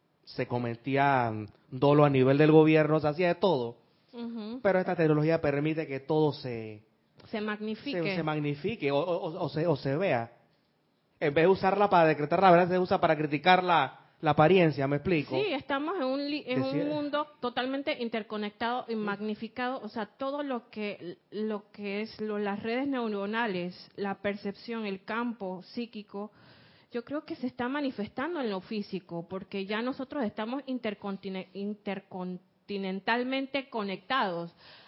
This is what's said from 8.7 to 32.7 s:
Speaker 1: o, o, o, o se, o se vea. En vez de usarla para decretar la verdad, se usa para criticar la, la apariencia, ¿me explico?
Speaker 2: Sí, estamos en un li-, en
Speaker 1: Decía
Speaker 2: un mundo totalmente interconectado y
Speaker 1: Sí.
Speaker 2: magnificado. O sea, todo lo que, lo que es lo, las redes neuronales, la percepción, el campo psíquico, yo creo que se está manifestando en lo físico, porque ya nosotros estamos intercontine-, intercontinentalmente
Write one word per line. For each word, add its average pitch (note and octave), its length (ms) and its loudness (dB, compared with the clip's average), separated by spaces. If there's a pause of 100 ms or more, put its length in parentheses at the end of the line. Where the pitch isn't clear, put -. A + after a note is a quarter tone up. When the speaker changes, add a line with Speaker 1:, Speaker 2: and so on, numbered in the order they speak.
Speaker 1:
o, C#3+ 80 2
o, E3+ 180 -2 (140)
o, F3+ 140 -6
o D3 60 -2
se, D#3 160 -2
o D#3 100 2
se C3+ 200 -2
vea. D3 360 0 (880)
En D3 140 0
vez D#3+ 100 6
de F3+ 40 8
usarla G3 420 4
para E3+ 180 8
decretar D3+ 320 2
la F#3+ 100 10
verdad, F3 200 8
se F#3 80 2
usa F3+ 200 2
para D#3+ 180 4
criticar D3+ 460 4
la, D#3+ 380 2 (220)
la D#3 80 2
apariencia, D#3 580 6
¿me C#3+ 80 0
explico? D3 400 0
Speaker 2:
Sí, G#4 160 0
estamos C#4+ 440 -4
en D#4 80 -2
un C#4 260 -2
li-, D4 160 -6
en B3+ 160 -2
Speaker 1:
Decía C#4 220 -2
Speaker 2:
un D4 40 -2
mundo D4 380 -4 (140)
totalmente B3+ 600 -4
interconectado A3+ 840 -6
y A#3 40 -6
Speaker 1:
Sí. A3+ 40 -4
Speaker 2:
magnificado. G#3+ 840 -6
O G3+ 80 -10
sea, A3 160 -6
todo C#4 360 -8
lo C4 280 -6
que, G3+ 480 -10 (120)
lo G#3 420 -6
que G3+ 280 -8
es A3 220 -10
lo, G#3+ 160 -4
las G3+ 240 -4
redes B3 260 -4
neuronales, G#3 840 -4 (220)
la G3 260 -4
percepción, G3+ 640 -6
el F#3+ 180 -8
campo A3 580 -6 (120)
psíquico, G#3+ 580 -10 (580)
yo A#3 140 -8
creo D4+ 220 -8
que E4 100 -8
se B3+ 120 -6
está B3 200 -6
manifestando C#4 720 -6
en B3 80 -4
lo F#3+ 140 -4
físico, F3+ 640 -8
porque G3 380 -8
ya G#3+ 160 -4
nosotros C4 420 -6
estamos A3+ 420 -6
intercontine-, G3+ 840 -8 (1160)
intercontinentalmente B3 1040 -4